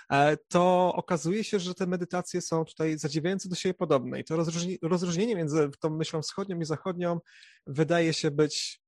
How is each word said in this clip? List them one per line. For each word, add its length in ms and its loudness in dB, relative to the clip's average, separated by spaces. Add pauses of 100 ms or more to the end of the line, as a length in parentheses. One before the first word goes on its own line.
(120)
e, 260 4 (100)
to 480 4
okazuje 480 -2
się, 160 -2
że 160 -6
te 120 -2
medytacje 540 -4
są 240 -2
tutaj 320 -2
zadziwiająco 520 -2
do 60 -4
siebie 180 -2
podobne 460 0
i 40 -8
to 120 -4
rozróżni-, 460 -2
rozróżnienie 540 0
między 340 2 (100)
tą 100 0
myślą 320 -4
wschodnią 380 -6
i 60 -4
zachodnią 540 -2 (480)
wydaje 460 2
się 180 -2
być 560 0